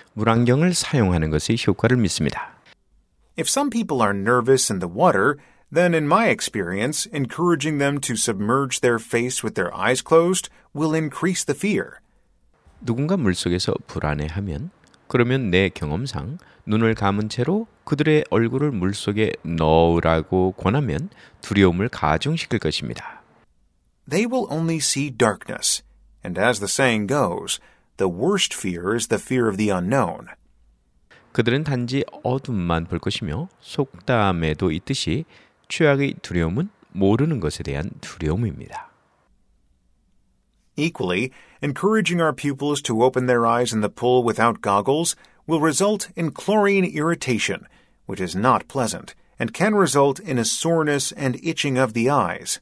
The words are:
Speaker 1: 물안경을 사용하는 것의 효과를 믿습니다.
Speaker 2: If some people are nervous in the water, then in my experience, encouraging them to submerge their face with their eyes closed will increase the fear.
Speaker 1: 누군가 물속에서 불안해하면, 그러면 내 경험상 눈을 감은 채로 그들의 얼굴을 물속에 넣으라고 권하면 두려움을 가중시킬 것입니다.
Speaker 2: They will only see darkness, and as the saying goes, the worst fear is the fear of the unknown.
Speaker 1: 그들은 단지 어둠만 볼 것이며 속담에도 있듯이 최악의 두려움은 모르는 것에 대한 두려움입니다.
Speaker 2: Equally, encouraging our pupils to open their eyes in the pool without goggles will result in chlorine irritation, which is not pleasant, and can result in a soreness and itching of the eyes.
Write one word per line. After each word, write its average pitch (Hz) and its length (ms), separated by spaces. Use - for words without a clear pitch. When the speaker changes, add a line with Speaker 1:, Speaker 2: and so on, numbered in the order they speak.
Speaker 1:
물안경을 120 640
사용하는 87 560
것의 78 340
효과를 113 320
믿습니다. - 560
Speaker 2:
If 160 100
some 277 220
people 175 320
are 101 120
nervous 120 560
in 98 60
the 87 160
water, 139 440
then 175 200
in 156 100
my 190 240
experience, 107 840
encouraging 156 680
them 143 220
to 123 140
submerge 117 680
their 120 180
face 123 420
with 110 140
their 87 180
eyes 107 300
closed 170 460
will 156 180
increase 160 520
the 143 120
fear. - 440
Speaker 1:
누군가 139 340
물속에서 92 600
불안해하면, 78 840
그러면 123 420
내 92 200
경험상 95 680
눈을 113 300
감은 104 340
채로 180 380
그들의 151 440
얼굴을 127 420
물속에 101 600
넣으라고 82 1120
권하면 117 520
두려움을 95 460
가중시킬 107 720
것입니다. - 600
Speaker 2:
They 208 200
will 247 220
only 165 260
see 143 320
darkness, - 720
and 87 120
as 120 220
the 101 80
saying 113 400
goes, 107 540
the 95 160
worst 170 420
fear 90 400
is 117 140
the 104 140
fear 123 260
of 98 80
the 104 140
unknown. 92 580
Speaker 1:
그들은 120 320
단지 131 400
어둠만 90 640
볼 85 120
것이며 110 480
속담에도 92 1120
있듯이 127 520
최악의 139 520
두려움은 90 480
모르는 113 500
것에 73 240
대한 71 260
두려움입니다. 80 880
Speaker 2:
Equally, 131 540
encouraging 175 580
our 156 140
pupils 143 460
to 113 220
open 127 240
their 120 180
eyes 117 280
in 110 60
the 104 100
pool 123 320
without 113 400
goggles 131 540
will 156 140
result 196 560
in 160 160
chlorine 202 500
irritation, 147 840
which 92 160
is 87 140
not 113 320
pleasant, 110 480
and 113 140
can 208 200
result 143 460
in 139 180
a 117 60
soreness 151 720
and 131 260
itching 143 380
of 120 140
the 117 160
eyes. 95 520